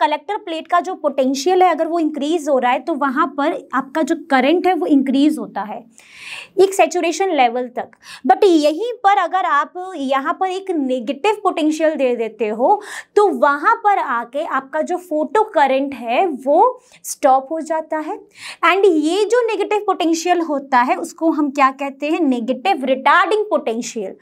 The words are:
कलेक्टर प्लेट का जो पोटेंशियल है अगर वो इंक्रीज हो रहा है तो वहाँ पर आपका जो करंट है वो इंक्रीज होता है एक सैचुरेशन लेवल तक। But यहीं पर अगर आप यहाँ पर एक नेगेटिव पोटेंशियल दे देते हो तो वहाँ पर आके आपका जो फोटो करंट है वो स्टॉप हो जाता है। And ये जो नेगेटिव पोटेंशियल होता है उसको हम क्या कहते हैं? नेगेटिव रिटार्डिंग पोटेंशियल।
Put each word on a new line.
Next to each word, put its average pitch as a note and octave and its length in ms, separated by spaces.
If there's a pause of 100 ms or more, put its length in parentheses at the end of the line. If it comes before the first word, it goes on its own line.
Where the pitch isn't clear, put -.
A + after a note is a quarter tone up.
कलेक्टर D4+ 360
प्लेट D#4+ 320
का F4 120
जो F4+ 140
पोटेंशियल C#4+ 680
है F4+ 80
अगर D#4+ 160
वो E4 120
इंक्रीज D4+ 500
हो C4+ 100
रहा B3 140
है C#4 80
तो E4+ 140
वहाँ C#4 320 (120)
पर C#4+ 180 (180)
आपका C4+ 280
जो D#4+ 140 (140)
करंट C#4 360
है F#4 80
वो E4 120
इंक्रीज C4+ 520
होता G3 240
है G#3 160 (840)
एक F#4+ 140
सैचुरेशन F4 600
लेवल B3 320 (100)
तक। G3+ 120 (380)
But F#4+ 160
यहीं E4 480 (120)
पर G4+ 140
अगर F#4 260
आप D4+ 280 (240)
यहाँ C4+ 440
पर F#4+ 80
एक F#4+ 220
नेगेटिव C#4 720
पोटेंशियल D#4 540
दे B3+ 200
देते A3 320
हो C4 320 (360)
तो G#4 100 (120)
वहाँ D4 360 (100)
पर G4+ 140
आके C4 460
आपका C4+ 380
जो D#4 160
फोटो D#4 440 (120)
करंट C#4 400
है A#3+ 320
वो D#4+ 540 (240)
स्टॉप C4+ 480
हो D#4+ 80
जाता D#4+ 380
है। D#4+ 200 (480)
And F#4+ 200
ये E4 380
जो A#4 220
नेगेटिव G#4 400
पोटेंशियल F4 540
होता C#4 400
है C#4 160
उसको - 320
हम D4 220
क्या C4+ 200
कहते C#4 400
हैं? F4+ 100
नेगेटिव C4 640
रिटार्डिंग E4 680
पोटेंशियल। A#3 720